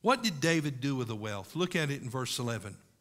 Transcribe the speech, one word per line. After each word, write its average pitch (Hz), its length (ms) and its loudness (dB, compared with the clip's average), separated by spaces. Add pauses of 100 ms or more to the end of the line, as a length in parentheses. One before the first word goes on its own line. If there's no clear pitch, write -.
What 254 220 4
did 175 160 0
David 151 400 2
do 139 160 0
with 123 120 -2
the 113 80 -2
wealth? 104 400 -6
Look 175 200 0
at 156 140 2
it 139 120 -4
in 123 80 -8
verse 127 300 -4
eleven. 113 380 -4 (240)